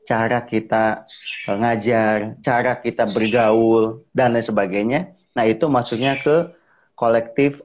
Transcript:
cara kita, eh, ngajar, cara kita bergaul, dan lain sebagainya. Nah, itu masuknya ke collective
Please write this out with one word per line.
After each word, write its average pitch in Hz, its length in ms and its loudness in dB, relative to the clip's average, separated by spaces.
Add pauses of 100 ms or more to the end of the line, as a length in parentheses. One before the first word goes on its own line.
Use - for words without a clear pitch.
cara 117 400 0
kita, 110 600 -2 (420)
eh, 101 100 -4
ngajar, 110 600 0 (260)
cara 123 340 0
kita 117 320 -2
bergaul, 110 920 2 (120)
dan 127 220 2
lain 117 100 0
sebagainya. 104 560 -2 (320)
Nah, - 140 -2
itu 110 220 0
masuknya 131 500 0
ke 165 340 0 (420)
collective 117 720 0